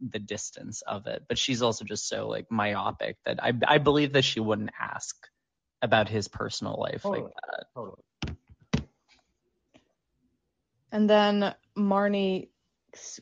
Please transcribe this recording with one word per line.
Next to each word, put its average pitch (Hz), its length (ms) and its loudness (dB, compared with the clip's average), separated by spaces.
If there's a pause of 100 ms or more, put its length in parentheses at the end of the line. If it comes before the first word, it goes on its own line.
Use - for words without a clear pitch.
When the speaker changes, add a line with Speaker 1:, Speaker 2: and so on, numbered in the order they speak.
Speaker 1:
the 127 180 -6
distance 104 640 -10
of 104 240 -8
it. - 220 -6
But 120 100 -2
she's 123 240 0
also 113 240 2
just 104 240 -6
so, 107 180 -4
like, 110 220 -6
myopic 104 760 -2
that - 160 -2
I, 120 120 2 (140)
I 151 100 8
believe 147 360 4
that 135 100 6
she - 160 -2
wouldn't 107 400 0
ask - 360 -8 (680)
about 107 260 4
his 104 180 -2
personal 107 520 -6
life - 240 -4
Speaker 2:
Totally. 202 220 -2
Speaker 1:
like - 100 -16
that. - 300 -10 (100)
Speaker 2:
Totally. 104 260 -14 (3000)
Speaker 3:
And 214 180 4
then 208 460 6 (220)
Marnie, 196 720 2 (440)
s-, - 280 -16